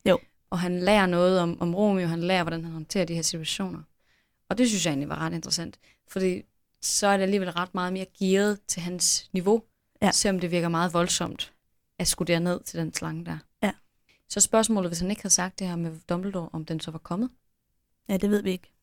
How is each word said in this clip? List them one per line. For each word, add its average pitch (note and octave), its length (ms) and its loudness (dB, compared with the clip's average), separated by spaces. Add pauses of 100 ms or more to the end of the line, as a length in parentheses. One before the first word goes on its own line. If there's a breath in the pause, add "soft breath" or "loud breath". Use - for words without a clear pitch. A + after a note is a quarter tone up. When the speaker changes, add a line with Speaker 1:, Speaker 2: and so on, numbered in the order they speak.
Speaker 1:
Jo. F3+ 100 6 (320)
Speaker 2:
Og F#3 80 -4
han F3+ 220 -2
lærer G3 260 4
noget F3+ 340 4
om, E3+ 200 0
om E3+ 140 0
Romeo, G3 320 2
han E3 140 -2
lærer, F3+ 220 2
hvordan E3 220 -4
han E3 80 -10
håndterer D#3+ 320 -4
de E3 100 -4
her E3 80 -4
situationer. E3 560 -6 (720)
Og G3 80 0
det B3 100 4
synes G3 180 0
jeg E3+ 40 2
egentlig C#3+ 180 -2
var - 100 -6
ret D#3+ 140 -4
interessant, E3 460 -6 (300)
fordi F#3 340 -2 (400)
så - 240 0
er G3+ 100 6
det G3 60 0
alligevel F#3+ 280 0
ret F3 240 -4
meget F3+ 180 -2
mere F#3+ 140 -6 (120)
gearet G3 400 2 (100)
til - 140 -6
hans F3 500 -2
niveau, G3 300 2 (400)
Speaker 1:
Ja. G3 80 4
Speaker 2:
selvom F#3+ 300 2
det F3 100 -4
virker E3+ 180 0
meget E3+ 260 0
voldsomt - 580 -2 (460)
at F3 100 -2
skulle F3 240 0
derned F3 280 2
til - 200 -10
den E3 140 -4
slange D#3+ 300 -6
der. E3 140 -10 (240)
Speaker 1:
Ja. G3+ 80 2 (580)
Speaker 2:
Så - 120 -4
spørgsmålet, G#3+ 500 4
hvis E3+ 100 -4
han F3+ 100 -2
ikke G#3+ 120 -6
havde F#3+ 120 2
sagt F#3 240 0
det F#3 100 -4
her F3 80 -6
med E3 160 -4 (160)
Dumbledore, F3+ 440 -4
om D#3+ 120 -6
den D#3+ 160 -4
så E3 100 -8
var D#3+ 80 -10
kommet? G#3+ 320 -4 (800)
Speaker 1:
Ja, - 80 2
det G3+ 140 2
ved G#3 120 4
vi C#3 80 -2
ikke. - 220 -8 (100)